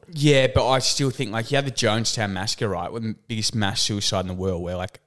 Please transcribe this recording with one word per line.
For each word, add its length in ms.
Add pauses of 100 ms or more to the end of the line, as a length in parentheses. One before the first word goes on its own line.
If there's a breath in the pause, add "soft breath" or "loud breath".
(120)
Yeah, 420
but 160
I 100
still 320
think, 200
like, 180
you 60
had 100
the 60
Jonestown 600
Massacre, 360
right? 240
When 120
the 120 (140)
biggest 260
mass 260
suicide 400
in 60
the 60
world, 300
where, 120
like, 320